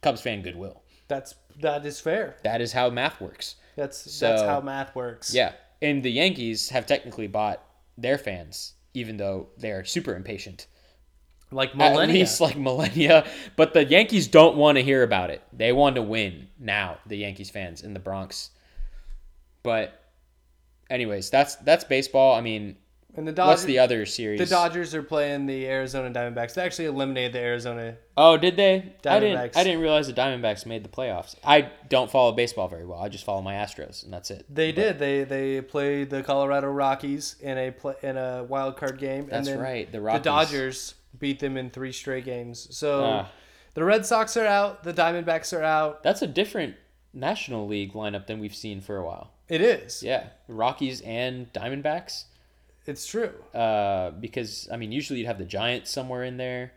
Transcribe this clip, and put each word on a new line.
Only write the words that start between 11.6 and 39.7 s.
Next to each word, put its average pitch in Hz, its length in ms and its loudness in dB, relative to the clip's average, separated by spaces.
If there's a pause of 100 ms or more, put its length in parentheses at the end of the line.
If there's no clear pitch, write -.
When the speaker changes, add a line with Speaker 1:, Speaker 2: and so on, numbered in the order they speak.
Speaker 1:
At 135 60 -12
Speaker 2:
millennia. 151 460 6
Speaker 1:
least, - 180 0
like, 147 160 2
millennia. 147 680 4 (300)
But 156 180 6
the 156 120 8
Yankees 185 420 4
don't 160 300 10
wanna 147 240 6
hear 131 240 6
about 92 260 2
it. - 120 -8 (100)
They 120 180 2
want 135 240 6
to 123 80 0
win 104 460 -4 (100)
now, 101 480 -4
the 107 100 -8
Yankees 98 340 -8
fans 90 320 -10
in 104 120 -14
the 95 60 -10
Bronx. 95 500 -10 (1120)
But 113 380 -4 (880)
anyways, 107 400 -4
that's, 139 260 4
that's 165 280 4
baseball. 135 500 6
I 117 60 2
mean, 107 360 -4 (400)
Speaker 2:
And 156 100 -6
the 156 40 -4
Speaker 1:
what's 180 320 6
Speaker 2:
Dodgers, - 20 -4
Speaker 1:
the 135 140 2
other 120 280 4
series? 107 340 -4
Speaker 2:
the 180 60 2
Dodgers 170 480 0
are 156 80 -4
playing 143 440 -2
the 135 200 -4
Arizona 131 440 -4
Diamondbacks. 120 440 -6
They 185 80 -4
actually 170 240 -4
eliminated 135 460 -2
the 123 80 -4
Arizona 120 560 -4 (200)
Speaker 1:
Oh, 160 200 10
did 175 200 2
they? 190 380 2 (120)
I 190 140 4
didn't, 208 180 0
Speaker 2:
Diamondbacks. 123 180 -4
Speaker 1:
I 180 80 6
didn't 170 160 0
realize 151 260 2
the 127 80 -8
Diamondbacks 120 520 -2
made 113 180 -10
the 98 60 -16
playoffs. 110 440 -6 (100)
I 147 260 8 (180)
don't 127 220 2
follow 123 220 6
baseball 110 360 -2
very 85 180 -12
well. 87 140 -12
I 101 80 -6
just 98 160 -12
follow 98 180 -4
my 98 120 -8
Astros, - 500 -10
and 92 80 -16
that's 90 180 -12
it. - 180 -16
Speaker 2:
They 160 240 0
Speaker 1:
But 180 100 -2
Speaker 2:
did. 202 160 0
They, 139 260 0
they 135 360 -4
played 143 500 -2
the 135 120 -4
Colorado 139 460 0
Rockies 139 720 -2
in 135 180 -6
a 131 120 -4
pla-, 135 320 -10
in 135 140 -6
a 127 280 -6
wild 135 320 -4
card 135 220 -6
game. 139 300 -6
Speaker 1:
That's 139 200 -4
Speaker 2:
and 139 100 -6
then 117 60 -6
Speaker 1:
right, 123 220 -6